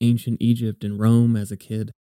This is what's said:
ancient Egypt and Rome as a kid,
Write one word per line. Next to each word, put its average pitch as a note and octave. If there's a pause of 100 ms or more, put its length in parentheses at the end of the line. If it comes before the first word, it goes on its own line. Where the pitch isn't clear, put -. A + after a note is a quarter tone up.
ancient A#2
Egypt A#2
and G#2
Rome A#2
as G#2
a G2
kid, A2 (220)